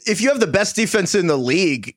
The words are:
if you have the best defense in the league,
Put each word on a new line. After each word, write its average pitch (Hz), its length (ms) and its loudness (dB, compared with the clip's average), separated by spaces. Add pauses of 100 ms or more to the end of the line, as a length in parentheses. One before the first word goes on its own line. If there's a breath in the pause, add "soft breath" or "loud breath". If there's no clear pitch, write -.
if 208 160 0
you 262 80 2
have 269 100 2
the 214 60 2
best 196 300 0
defense 208 380 0
in 180 120 2
the 151 100 2
league, 135 600 -2